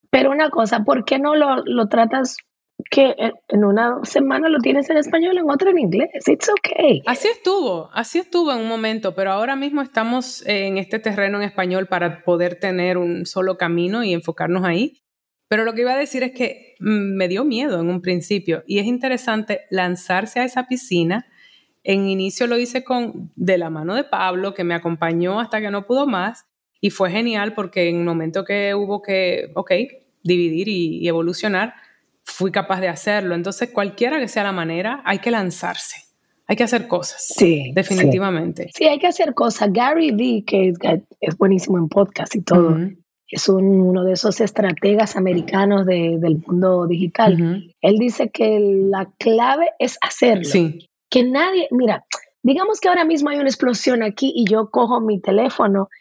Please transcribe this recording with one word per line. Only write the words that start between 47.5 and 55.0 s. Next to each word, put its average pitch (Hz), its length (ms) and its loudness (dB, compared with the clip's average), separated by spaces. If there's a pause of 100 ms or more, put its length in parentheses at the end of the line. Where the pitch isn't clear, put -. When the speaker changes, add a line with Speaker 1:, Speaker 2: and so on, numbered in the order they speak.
Speaker 1:
Él 202 180 4
dice 240 320 0
que 214 300 2
la 196 580 2
clave 254 520 2 (100)
es - 220 -2
hacerlo. 220 420 2
Speaker 2:
Sí. 165 460 0 (200)
Speaker 1:
Que 254 140 4
nadie, 330 480 0
mira, 247 320 0 (400)
digamos 370 380 2
que 370 80 2
ahora 359 160 4
mismo 294 240 0
hay 285 80 -2
una 285 100 0
explosión 247 560 0
aquí 214 320 -2
y 240 80 2
yo 214 260 2
cojo 240 300 2
mi 214 220 0